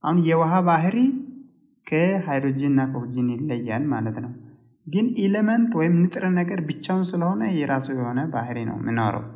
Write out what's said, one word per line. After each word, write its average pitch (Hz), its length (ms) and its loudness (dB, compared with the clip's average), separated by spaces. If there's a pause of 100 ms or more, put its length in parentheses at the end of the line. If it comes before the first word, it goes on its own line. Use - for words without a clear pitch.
አሁን 165 180 2
የውሃ 165 300 4 (100)
ባህሪ 175 340 2 (880)
ከሃይድሮጂን 147 840 0
እና 135 140 4
ከኦክሲጂን 123 460 -2
ይለያል 120 560 -4
ማለት 110 320 -2
ነው። - 140 -8 (540)
ግን 196 200 0 (100)
ኤሌመንት 214 580 2
ወይም 165 220 4
ንጥረ 180 340 2
ነገር 180 320 0
ብቻውን 185 420 -2
ስለሆነ 180 380 -2 (100)
የራሱ 139 380 0
የሆነ 123 380 -2
ባህሪ 120 360 -6
ነው - 120 -6
የሚኖረው። 110 480 -2 (100)